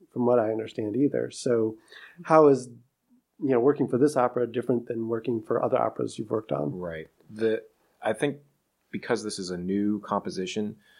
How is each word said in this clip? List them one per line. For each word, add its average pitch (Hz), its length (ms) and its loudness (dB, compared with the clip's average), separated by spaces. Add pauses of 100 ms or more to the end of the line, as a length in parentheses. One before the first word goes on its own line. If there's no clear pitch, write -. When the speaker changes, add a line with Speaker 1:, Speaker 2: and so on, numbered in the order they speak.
(140)
Speaker 1:
from 123 120 0
what 123 140 6
I 110 120 2
understand, 110 440 -4
either. 120 360 0
So 113 440 0 (480)
how 160 260 8
is, 123 200 2 (720)
you 147 80 -2
know, 123 100 4
working 143 280 2
for 139 100 -2
this 147 180 4
opera 123 300 0
different 117 420 -2
than 113 200 -4
working 113 340 -2
for 117 220 -2
other 123 180 2
operas 117 380 -4
you've 110 100 -8
worked 113 220 -4
on? 73 260 -2
Speaker 2:
Right. 82 300 -10 (240)
The, 110 320 -2 (380)
I 110 120 0
think 143 240 -2 (540)
because 107 320 -2
this 104 160 -8
is 92 100 -8
a 90 80 -4
new 101 440 -2
composition, 101 760 -6 (240)